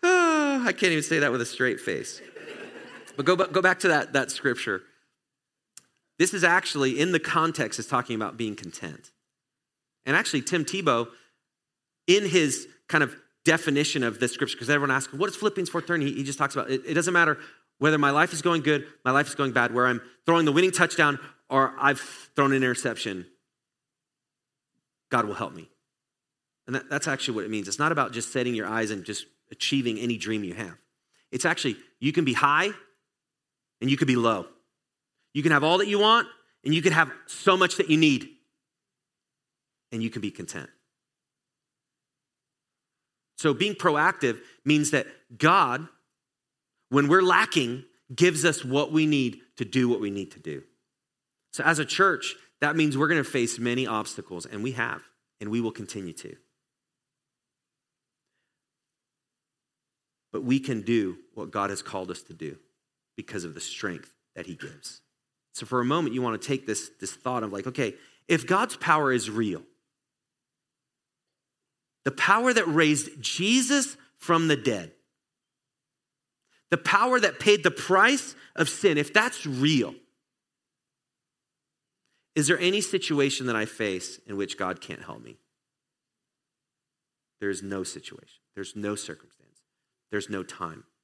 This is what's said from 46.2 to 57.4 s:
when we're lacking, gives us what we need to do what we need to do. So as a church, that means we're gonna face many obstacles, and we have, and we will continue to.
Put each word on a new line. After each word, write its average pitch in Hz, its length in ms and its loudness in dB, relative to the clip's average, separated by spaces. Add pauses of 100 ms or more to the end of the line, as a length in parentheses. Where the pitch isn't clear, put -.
when 143 180 4
we're 180 140 6
lacking, 170 600 2 (320)
gives 165 300 4
us 160 180 0
what 139 280 0
we 156 140 4
need 139 360 0 (160)
to 123 80 -4
do 123 240 2
what 113 100 2
we 104 100 -4
need 98 220 -8
to - 80 -20
do. 73 240 -12 (880)
So - 120 -8
as 156 140 4
a 151 80 -2
church, - 500 0 (260)
that 147 140 0
means 151 220 2
we're 151 120 2
gonna 156 140 2
face 123 360 -2
many 123 260 -2
obstacles, 107 600 -8
and 104 180 -10
we 131 80 -4
have, 117 320 -6 (380)
and 104 100 -8
we 117 100 -2
will 113 120 -4
continue 95 400 -12
to. - 240 -16 (4000)